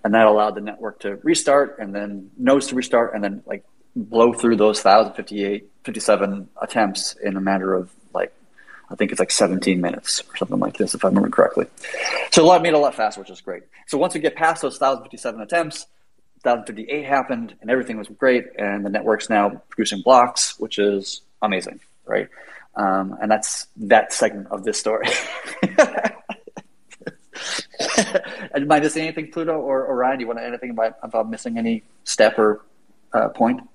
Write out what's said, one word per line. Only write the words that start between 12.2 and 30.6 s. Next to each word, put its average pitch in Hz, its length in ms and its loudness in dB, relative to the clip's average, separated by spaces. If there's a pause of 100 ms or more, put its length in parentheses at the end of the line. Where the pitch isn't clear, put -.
So 165 140 6
a - 20 8
lot, 175 160 8
made 165 120 2
a 151 40 4
lot 143 160 2
faster, 107 260 -4
which 95 100 -18
is 92 100 -20
great. 90 220 -12 (240)
So 143 120 -4
once 180 160 0
we 160 60 -6
get 151 160 -2
past 160 260 0
those 135 160 -6
thousand 135 240 0
fifty-seven 113 380 -10
attempts, 156 460 -4 (560)
thousand 120 240 0
fifty-eight 135 380 -8
happened, 127 560 -2
and 110 100 -8
everything 123 280 0
was 101 100 -12
great, 123 360 2 (140)
and 101 260 -4
the 101 60 -4
network's 107 380 0
now 101 400 0
producing 104 340 -4
blocks, 123 560 4
which - 200 -8
is 101 440 0 (200)
amazing, 101 380 -4 (260)
right? 107 220 -2 (480)
Um, 95 440 0
and 107 100 -2
that's - 360 0 (100)
that 110 360 4
segment 104 380 -2
of 101 140 -8
this 110 140 -4
story. - 340 -2
<laughs> - 40 -2 (3500)
Am 143 160 -2
I 151 100 6
missing 156 240 -2
anything, 160 260 -8
Pluto 165 240 -4
or 135 340 -2
Orion? 127 300 0
Do 123 40 -6
you 113 60 -6
wanna 117 120 -6
add 120 80 -8
anything 120 220 -10